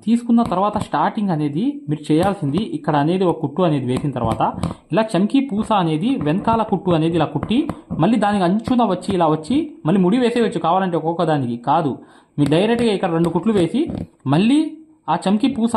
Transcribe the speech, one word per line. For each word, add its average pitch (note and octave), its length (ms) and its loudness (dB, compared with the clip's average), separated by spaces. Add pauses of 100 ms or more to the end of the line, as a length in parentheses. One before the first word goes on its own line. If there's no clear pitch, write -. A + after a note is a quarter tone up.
తీసుకున్న A#3 340 2 (100)
తర్వాత G3+ 260 0 (100)
స్టార్టింగ్ G3 480 -2
అనేది D3+ 280 -2 (280)
మీరు D3 180 -4
చేయాల్సింది, D#3+ 520 0 (180)
ఇక్కడ D#3 240 -2
అనేది F3+ 260 0
ఒక D#3+ 140 0
కుట్టు C#3+ 260 -2
అనేది C#3+ 220 0
వేసిన C3+ 260 -2
తర్వాత A2+ 260 -2 (500)
ఇలా G3+ 100 2 (100)
చమ్కీ G#3 280 2 (100)
పూస G#3 180 -4 (140)
అనేది D#3+ 280 0 (160)
వెనకాల G#3+ 360 0 (100)
కుట్టు F3 240 0
అనేది E3 220 0
ఇలా D3+ 160 2
కుట్టి, G#3 240 0 (440)
మళ్ళీ A3 220 4
దానికి G3+ 240 2
అంచున A3+ 420 0
వచ్చి F3+ 260 -4
ఇలా E3+ 180 4
వచ్చి, D#3 220 -2 (300)
మళ్ళీ G3 180 4
ముడి G3+ 200 4
వేసేయచ్చు A#3 420 0
కావాలంటే F3+ 340 0
ఒక్కొక్క E3+ 300 -2
దానికి. B2+ 260 0 (140)
కాదు, E3 220 0 (460)
మీరు C#3+ 180 2
డైరెక్ట్గా A#3 420 2
ఇక్కడ F#3 180 -2
రెండు E3 200 2
కుట్లు G#3 240 0
వేసి, A3 220 0 (520)
మళ్ళీ A#3 260 4 (520)
ఆ E3+ 40 2 (100)
చమ్కీ G#3+ 300 2
పూస A3+ 200 0